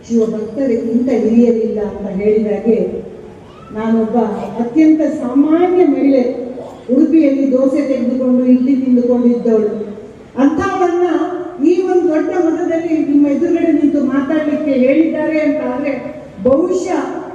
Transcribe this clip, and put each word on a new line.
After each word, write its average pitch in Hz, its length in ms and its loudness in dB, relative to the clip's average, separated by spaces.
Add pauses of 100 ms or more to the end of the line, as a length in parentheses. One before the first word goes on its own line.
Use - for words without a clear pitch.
ಶಿವಭಕ್ತರಿಗಿಂತ 226 1000 -2
ಹಿರಿಯರಿಲ್ಲ" 220 720 2
ಅಂತ 196 280 -8
ಹೇಳಿದಾಗೆ, 214 920 0 (680)
ನಾನೊಬ್ಬ 226 460 -2 (420)
ಅತ್ಯಂತ 311 420 2
ಸಾಮಾನ್ಯ 311 840 2
ಮಹಿಳೆ, 269 360 2 (720)
ಉಡುಪಿಯಲ್ಲಿ 277 600 2
ದೋಸೆ 269 360 0
ತೆಗೆದುಕೊಂಡು 254 580 0
ಇಲ್ಲಿ 254 300 4
ತಿಂದುಕೊಂಡು 247 520 2
ಇದ್ದವಳು. 214 720 0 (440)
ಅಂಥವನ್ನ 349 680 0 (580)
ಈ 359 160 2
ಒಂದು 370 280 0
ದೊಡ್ಡ 302 200 0
ಮತದಲ್ಲಿ 330 680 -2
ನಿಮ್ಮ 285 300 2
ಎದುರುಗಡೆ 330 440 0
ನಿಂತು 285 300 2
ಮಾತಾಡ್ಲಿಕ್ಕೆ 294 680 -2
ಹೇಳಿದ್ದಾರೆ 311 680 2
ಅಂತ 269 360 -2
ಆದ್ರೆ 277 480 -6 (200)
ಬಹುಶಃ 339 920 0